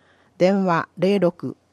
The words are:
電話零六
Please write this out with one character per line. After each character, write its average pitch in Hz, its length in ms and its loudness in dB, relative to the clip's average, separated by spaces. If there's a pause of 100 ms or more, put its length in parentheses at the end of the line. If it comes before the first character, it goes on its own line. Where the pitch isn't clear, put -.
(380)
電 190 260 2
話 170 320 -2
零 196 220 0
六 170 380 -2 (160)